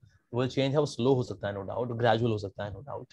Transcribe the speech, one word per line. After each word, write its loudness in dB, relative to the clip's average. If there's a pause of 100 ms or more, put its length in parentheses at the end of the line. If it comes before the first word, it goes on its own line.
(340)
वो 2
चेंज 0
है, 4
वो 4
स्लो 2
हो 4
सकता -8
है, -4
no -8
doubt, -4
Gradual 4
हो 0
सकता -8
है, -8
no -12
doubt, -12